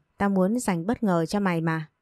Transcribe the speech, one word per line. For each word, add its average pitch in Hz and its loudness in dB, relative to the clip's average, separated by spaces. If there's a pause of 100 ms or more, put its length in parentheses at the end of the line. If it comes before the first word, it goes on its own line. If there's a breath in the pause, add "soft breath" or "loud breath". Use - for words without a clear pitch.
(180)
tao 202 0
muốn 196 2
dành 175 -2
bất 240 -2
ngờ 175 2
cho 208 -2
mày 175 0
mà. 160 -2 (120)